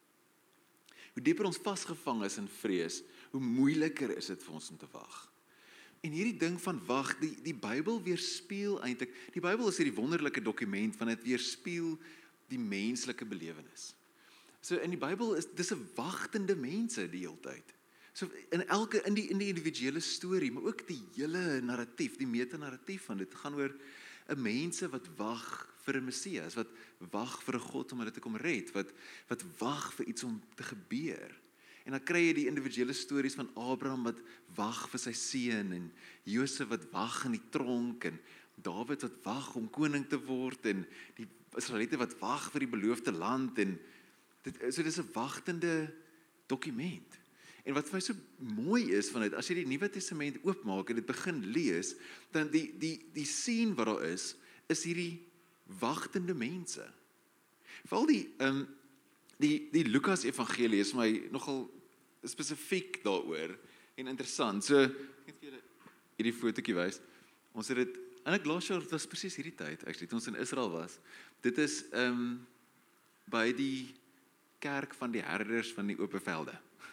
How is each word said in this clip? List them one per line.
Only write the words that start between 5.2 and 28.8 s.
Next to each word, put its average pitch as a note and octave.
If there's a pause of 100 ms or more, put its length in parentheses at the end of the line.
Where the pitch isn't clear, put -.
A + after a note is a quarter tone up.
En D3+
hierdie G3
ding E3+
van F3
wag, C3
die, D#3
die D#3+
Bybel D3+
weerspieël G3
eintlik, B2 (200)
die E3+
Bybel G3+
is E3+
hierdie C3
wonderlike C#3
dokument G#2+
van A2+
dit A2+
weerspieël D#3+ (560)
die B2+
menslike A2+
belewenis. E2 (680)
So F3
in F3
die -
Bybel G3
is, E3+
dis F3
'n D3 (160)
wagtende F#3
mense D#3
die F2+
hele D#2+
tyd. - (400)
So F#3 (220)
in E3+
elke, G#3+
in G#3
die, G#3+
in G3
die G3+
individuele D3+
storie, F3+
maar C#3+
ook -
die C#3 (140)
hele D#3
narratief, A#2+
die C3
metanarratief C3
van G2+
dit F#2+
gaan C#3+
oor C#3 (560)
'n C#3
mense D3
wat B2+ (100)
wag A2+ (200)
vir C#3
'n C3
Messias, B2
wat A2+ (440)
wag A#2+
vir B2+
'n A#2
God C3
om B2+
hulle A2+
te -
kom A2+
red, A2+
wat, G2 (380)